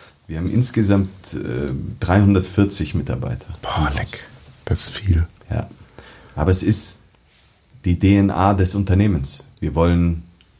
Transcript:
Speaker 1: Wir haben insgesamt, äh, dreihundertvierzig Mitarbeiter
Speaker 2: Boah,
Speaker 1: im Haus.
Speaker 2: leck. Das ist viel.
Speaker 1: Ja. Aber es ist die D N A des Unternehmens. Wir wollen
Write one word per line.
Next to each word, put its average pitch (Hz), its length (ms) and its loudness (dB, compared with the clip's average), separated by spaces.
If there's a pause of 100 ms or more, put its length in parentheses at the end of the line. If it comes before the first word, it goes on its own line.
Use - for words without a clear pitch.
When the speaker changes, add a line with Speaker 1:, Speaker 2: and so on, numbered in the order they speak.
(280)
Speaker 1:
Wir 80 120 -8
haben 87 120 -4
insgesamt, 104 840 0
äh, 67 360 -6 (280)
dreihundertvierzig 101 960 2
Mitarbeiter 64 520 -6 (140)
Speaker 2:
Boah, - 160 -6
Speaker 1:
im 76 120 0
Haus. 69 100 -4
Speaker 2:
leck. - 280 -10 (380)
Das - 160 0
ist - 80 0
viel. 85 360 0 (240)
Speaker 1:
Ja. 110 200 -6 (680)
Aber 85 160 0
es 92 100 2
ist - 380 -2 (840)
die 87 120 2
D 98 200 4
N 98 120 4
A 98 240 2
des 92 220 0
Unternehmens. 98 680 0 (160)
Wir 76 140 -4
wollen 85 480 2 (360)